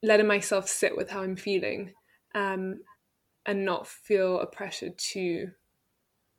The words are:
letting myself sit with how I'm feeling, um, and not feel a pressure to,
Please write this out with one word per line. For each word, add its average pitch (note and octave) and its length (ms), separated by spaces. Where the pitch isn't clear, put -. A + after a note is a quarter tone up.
letting G#3+ 260
myself G3+ 400
sit - 280
with - 140
how G3 120
I'm F#3+ 140
feeling, G3+ 560
um, F#3+ 460
and G3 200
not F3+ 240
feel F#3+ 500
a - 80
pressure - 440
to, F3+ 580